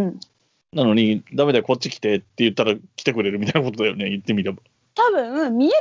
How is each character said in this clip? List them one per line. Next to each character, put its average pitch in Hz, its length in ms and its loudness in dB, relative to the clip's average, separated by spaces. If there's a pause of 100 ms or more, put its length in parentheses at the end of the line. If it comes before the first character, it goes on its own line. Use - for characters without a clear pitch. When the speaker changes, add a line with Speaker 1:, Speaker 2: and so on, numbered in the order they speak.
Speaker 1:
ん。 - 140 -8 (520)
Speaker 2:
な - 120 0
の 110 100 4
に、 107 280 2 (100)
「ダ 143 140 2
メ 143 60 2
だ 120 80 4
よ、 104 40 -2
こ 127 100 0
っ 123 40 -2
ち - 100 -8
来 - 120 -14
て」 107 160 2
っ - 20 2
て 95 60 -16 (140)
言 117 120 4
っ 98 40 -4
た 120 100 0
ら 110 100 2 (220)
来 - 80 -12
て 139 80 0
く 113 100 -2
れ 101 80 -2
る 101 80 -4
み 104 80 -4
た - 100 0
い 147 60 2
な 127 80 -2
こ 104 40 -8
と 107 100 -2
だ 107 40 2
よ 95 60 -4
ね、 95 160 -6
言 101 80 -4
っ 98 40 -14
て 113 120 -2
み 101 80 0
れ 95 80 -4
ば。 95 80 -8 (380)
Speaker 1:
多 480 160 2
分、 262 440 -2
見 262 100 2
え 359 40 2 (100)